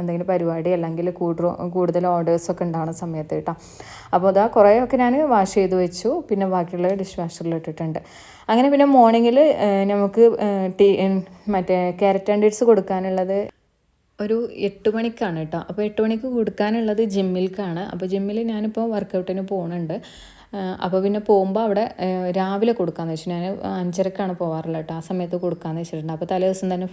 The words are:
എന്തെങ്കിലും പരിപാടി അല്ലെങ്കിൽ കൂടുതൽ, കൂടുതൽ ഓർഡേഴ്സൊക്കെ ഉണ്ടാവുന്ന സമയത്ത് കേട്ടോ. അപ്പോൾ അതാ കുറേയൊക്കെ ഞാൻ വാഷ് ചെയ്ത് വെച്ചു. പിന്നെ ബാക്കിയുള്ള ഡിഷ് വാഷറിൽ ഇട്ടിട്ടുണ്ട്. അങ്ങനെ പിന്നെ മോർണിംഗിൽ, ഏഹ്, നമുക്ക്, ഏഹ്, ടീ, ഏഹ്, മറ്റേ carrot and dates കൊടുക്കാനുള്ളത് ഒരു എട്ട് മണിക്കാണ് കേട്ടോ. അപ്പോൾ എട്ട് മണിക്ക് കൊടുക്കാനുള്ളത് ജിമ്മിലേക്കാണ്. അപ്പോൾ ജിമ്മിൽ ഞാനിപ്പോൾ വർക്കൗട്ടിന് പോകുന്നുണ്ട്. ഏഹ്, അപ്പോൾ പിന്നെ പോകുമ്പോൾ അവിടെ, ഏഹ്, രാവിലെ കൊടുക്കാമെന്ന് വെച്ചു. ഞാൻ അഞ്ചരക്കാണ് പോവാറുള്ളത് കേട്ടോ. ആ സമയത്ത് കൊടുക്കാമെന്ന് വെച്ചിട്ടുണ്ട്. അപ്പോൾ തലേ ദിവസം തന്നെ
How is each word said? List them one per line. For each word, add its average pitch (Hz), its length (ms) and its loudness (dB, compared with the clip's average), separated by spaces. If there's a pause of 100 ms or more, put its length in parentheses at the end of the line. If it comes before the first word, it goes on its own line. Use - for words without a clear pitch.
എന്തെങ്കിലും 175 300 -4
പരിപാടി 170 460 0
അല്ലെങ്കിൽ 165 300 -2 (120)
കൂടുതൽ, 170 300 0 (260)
കൂടുതൽ 175 380 2
ഓർഡേഴ്സൊക്കെ 170 560 0
ഉണ്ടാവുന്ന 165 340 -4
സമയത്ത് 160 360 -6
കേട്ടോ. 160 160 -4 (600)
അപ്പോൾ 185 180 4
അതാ 196 120 4 (100)
കുറേയൊക്കെ 233 500 6
ഞാൻ 247 120 2 (180)
വാഷ് 196 240 2
ചെയ്ത് 185 240 2
വെച്ചു. 180 280 -2 (200)
പിന്നെ 196 240 0
ബാക്കിയുള്ള 180 480 0
ഡിഷ് 190 200 -8
വാഷറിൽ 170 360 -6
ഇട്ടിട്ടുണ്ട്. 160 420 -6 (500)
അങ്ങനെ 247 220 4
പിന്നെ 277 140 6 (100)
മോർണിംഗിൽ, 233 440 6 (260)
ഏഹ്, 196 260 2
നമുക്ക്, 202 320 4 (220)
ഏഹ്, 190 320 -2
ടീ, 202 100 8 (180)
ഏഹ്, 190 140 0 (360)
മറ്റേ 180 220 0 (220)
carrot 196 340 2
and 208 120 2
dates 208 240 2
കൊടുക്കാനുള്ളത് 190 680 0 (840)
ഒരു 214 120 0 (300)
എട്ട് 196 280 -4
മണിക്കാണ് 226 460 -4
കേട്ടോ. 156 180 -6 (120)
അപ്പോൾ 208 160 -4
എട്ട് 208 180 -4
മണിക്ക് 220 320 -2
കൊടുക്കാനുള്ളത് 214 680 0 (120)
ജിമ്മിലേക്കാണ്. 185 680 -2 (100)
അപ്പോൾ 185 200 -6
ജിമ്മിൽ 196 260 -4 (140)
ഞാനിപ്പോൾ 220 320 -4 (100)
വർക്കൗട്ടിന് 190 560 -4
പോകുന്നുണ്ട്. 170 460 -4 (600)
ഏഹ്, 185 160 -6 (100)
അപ്പോൾ 185 200 0
പിന്നെ 202 240 0
പോകുമ്പോൾ 196 380 2
അവിടെ, 202 180 0 (200)
ഏഹ്, 185 240 -2 (100)
രാവിലെ 202 400 0
കൊടുക്കാമെന്ന് 165 380 -4
വെച്ചു. 160 160 -10
ഞാൻ 175 100 -6 (380)
അഞ്ചരക്കാണ് 185 600 -4
പോവാറുള്ളത് 160 420 -4
കേട്ടോ. 160 180 -10
ആ - 80 -14
സമയത്ത് 180 360 -6
കൊടുക്കാമെന്ന് 170 380 -6
വെച്ചിട്ടുണ്ട്. 160 340 -8
അപ്പോൾ 170 160 -8
തലേ 185 180 0
ദിവസം 190 240 -4
തന്നെ 180 180 -4